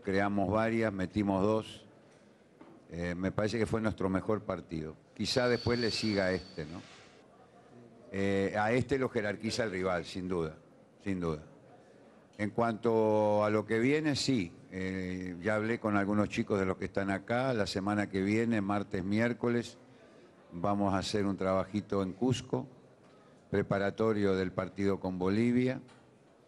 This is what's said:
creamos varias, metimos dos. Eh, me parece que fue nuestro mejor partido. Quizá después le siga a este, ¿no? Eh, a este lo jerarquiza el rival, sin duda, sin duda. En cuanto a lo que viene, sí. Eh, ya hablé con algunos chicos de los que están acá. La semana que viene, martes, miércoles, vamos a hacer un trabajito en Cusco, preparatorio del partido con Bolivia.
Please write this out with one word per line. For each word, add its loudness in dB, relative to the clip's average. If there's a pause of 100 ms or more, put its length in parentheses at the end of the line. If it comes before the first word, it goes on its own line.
creamos 0
varias, 2
metimos 0
dos. 0 (1040)
Eh, -4
me -2
parece 0
que 2
fue 0
nuestro 0
mejor 0
partido. -6 (180)
Quizá 0
después 0
le 0
siga 0
a 2
este, -6
¿no? -12 (1300)
Eh, 0
a 2
este 0
lo 0
jerarquiza -2
el -2
rival, -2
sin -8
duda, -2 (460)
sin -2
duda. -4 (960)
En -2
cuanto 4
a 2
lo 2
que 0
viene, 2
sí. 0 (200)
Eh, -6
ya 0
hablé 0
con 0
algunos 2
chicos 0
de 2
los 0
que -4
están -2
acá. -2
La 0
semana -2
que 0
viene, 2
martes, -2
miércoles, 0 (720)
vamos 0
a 2
hacer 0
un -2
trabajito 0
en -2
Cusco, -2 (840)
preparatorio 2
del 0
partido 0
con -4
Bolivia. 2 (680)